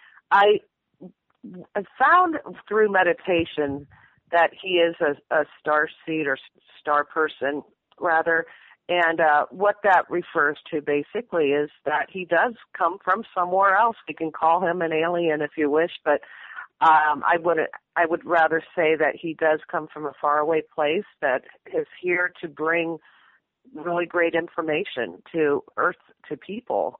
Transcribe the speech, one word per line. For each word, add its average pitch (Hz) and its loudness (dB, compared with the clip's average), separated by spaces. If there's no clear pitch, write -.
I, 202 4
I 202 -6
found 330 4
through 214 2
meditation 165 0
that 170 4
he 180 0
is 170 2
a, 147 -2
a 151 0
star 151 0
seed 156 -4
or 135 0
s-, - -12
star 147 0
person, 147 -4
rather, 165 0
and, 170 0
uh, 147 4
what 202 0
that 185 4
refers 151 -2
to 151 -4
basically 151 -2
is 147 0
that 151 -2
he 185 -10
does 202 0
come 180 0
from 196 0
somewhere 190 2
else. 226 2
We 151 -10
can 160 -6
call 165 2
him 180 -2
an 165 -2
alien 165 0
if 147 -4
you 151 0
wish, 160 2
but, 147 2
um, 151 4
I 170 2
would, 165 0
I 170 2
would 165 -4
rather 160 2
say 160 2
that 147 0
he 160 -10
does 156 0
come 156 -6
from 151 -14
a 143 -8
faraway 151 0
place 160 -2
that 135 -2
is 160 -4
here 180 -2
to 175 -10
bring 160 -2
really 170 -4
great 165 0
information 151 -6
to 151 0
Earth, 170 0
to - -10
people. 113 -6